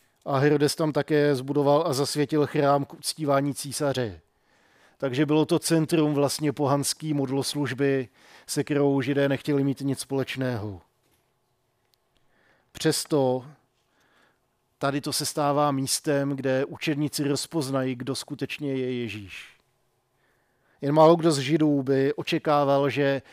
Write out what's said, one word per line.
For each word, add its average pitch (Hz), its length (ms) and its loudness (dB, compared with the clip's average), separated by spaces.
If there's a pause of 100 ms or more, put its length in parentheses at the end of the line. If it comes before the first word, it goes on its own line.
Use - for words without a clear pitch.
(240)
a 139 140 0
Herodes 147 360 4
tam 156 180 -2
také 147 420 2
zbudoval 143 520 2
a 156 60 0
zasvětil 143 540 0
chrám 143 380 2
k - 100 -16
uctívání 139 600 -2
císaře. 127 640 -4 (800)
Takže 139 280 0
bylo 151 200 2
to 170 120 2
centrum 156 560 2
vlastně 143 380 0
pohanský 143 640 -2
modloslužby, 135 920 -2 (380)
se 143 180 -2
kterou 143 360 2
Židé 139 280 2
nechtěli 139 360 0
mít 139 160 -2
nic 139 200 -2
společného. 123 800 -6 (1900)
Přesto 135 760 0 (1300)
tady 139 220 -2
to 143 120 -6
se 143 140 -4
stává 147 460 0
místem, 139 580 -2
kde 131 340 -2
učedníci 151 600 -4
rozpoznají, 135 720 -2
kdo 127 200 -6
skutečně 139 600 -8
je 127 260 -4
Ježíš. 104 560 -12 (1200)
Jen 143 140 0
málo 160 220 8
kdo 165 160 4
z 139 60 0
Židů 147 440 2
by 135 320 0
očekával, 143 760 2
že 139 320 0 (100)